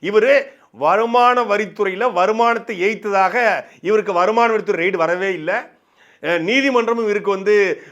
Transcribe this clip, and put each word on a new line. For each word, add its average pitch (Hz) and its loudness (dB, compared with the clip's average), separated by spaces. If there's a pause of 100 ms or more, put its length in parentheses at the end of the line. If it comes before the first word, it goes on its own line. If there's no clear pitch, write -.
இவரு 220 2 (280)
வருமான 233 2
வரித்துறையில 208 -2
வருமானத்தை 220 0
ஏய்த்ததாக 202 0 (160)
இவருக்கு 202 0
வருமான 220 2
வரித்துறை 190 -2
ரெய்டு 190 -2
வரவே 180 -2
இல்ல. 185 -6 (500)
அஹ், 165 -2
நீதிமன்றமும் 233 0
இவருக்கு 202 -2
வந்து, 196 0